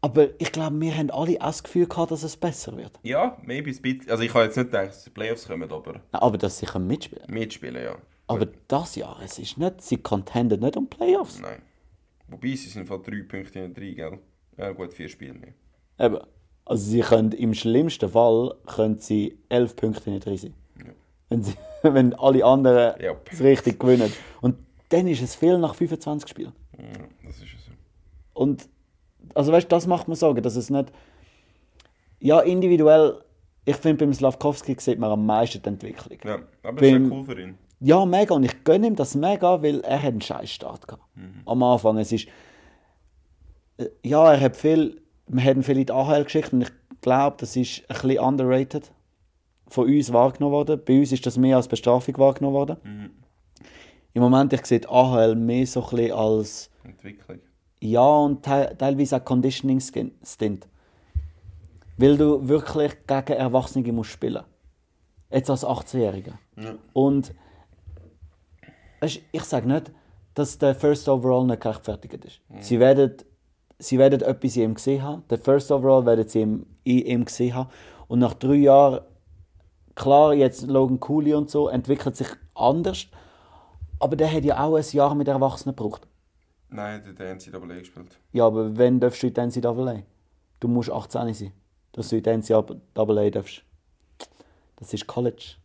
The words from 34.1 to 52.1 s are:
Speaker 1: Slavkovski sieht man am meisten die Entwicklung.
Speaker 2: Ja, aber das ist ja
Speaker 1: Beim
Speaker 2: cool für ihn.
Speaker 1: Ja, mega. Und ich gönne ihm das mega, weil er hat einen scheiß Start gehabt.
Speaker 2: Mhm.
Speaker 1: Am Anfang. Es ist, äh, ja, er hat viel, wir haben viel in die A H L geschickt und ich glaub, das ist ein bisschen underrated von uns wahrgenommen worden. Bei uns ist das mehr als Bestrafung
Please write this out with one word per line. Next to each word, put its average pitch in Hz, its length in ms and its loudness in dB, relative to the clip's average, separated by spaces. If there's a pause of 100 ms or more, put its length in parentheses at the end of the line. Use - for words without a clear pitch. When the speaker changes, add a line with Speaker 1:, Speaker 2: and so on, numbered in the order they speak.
Speaker 1:
Slavkovski 135 640 -2
sieht 117 220 -2
man 110 100 -2
am 107 160 0
meisten 107 340 0
die - 80 -8
Entwicklung. 104 560 -14
Speaker 2:
Ja, 107 140 -8 (240)
aber 120 180 -6
das - 20 6
ist 135 100 10
ja 131 60 8
Speaker 1:
Beim 131 140 2
Speaker 2:
cool 135 120 -10
für 123 160 -12
ihn. 92 180 -18 (220)
Speaker 1:
Ja, 170 260 6
mega. 185 300 2
Und 139 80 4
ich - 180 -4
gönne 196 240 4
ihm 226 80 0
das 135 220 -4
mega, 180 440 2
weil 147 200 0
er 139 200 -4
hat 143 100 -2
einen 110 100 -4
scheiß - 280 -10
Start - 380 -16
gehabt. - 160 -20 (140)
Speaker 2:
Mhm. 95 300 -20
Speaker 1:
Am 120 180 0
Anfang. 113 340 4
Es 107 140 -4
ist, 110 160 -4 (1500)
äh, 123 80 -8 (180)
ja, 151 280 6
er 139 80 4
hat 135 160 0
viel, 156 460 0 (240)
wir 127 160 -2
haben 135 220 2
viel 135 140 0
in 135 80 0
die - 60 -6
A 131 140 0
H 151 100 2
L 147 80 0
geschickt 151 280 -4
und 127 100 2
ich 120 80 -6 (300)
glaub, 139 380 0
das - 180 -10
ist 123 320 -6
ein 127 120 -10
bisschen 131 200 0
underrated 131 720 -2 (760)
von 123 220 -2
uns 139 240 2
wahrgenommen 131 400 2
worden. 147 320 0
Bei 131 160 4
uns 135 100 2
ist 131 160 -4
das 120 100 -4
mehr 131 200 4
als 123 100 2
Bestrafung 123 520 0